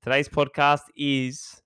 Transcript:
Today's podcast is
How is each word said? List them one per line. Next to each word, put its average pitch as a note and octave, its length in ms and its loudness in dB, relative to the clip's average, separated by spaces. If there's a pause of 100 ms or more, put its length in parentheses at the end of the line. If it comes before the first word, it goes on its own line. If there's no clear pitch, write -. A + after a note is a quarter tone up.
Today's C#3 240 0
podcast C#3+ 580 0 (120)
is C#3 680 -4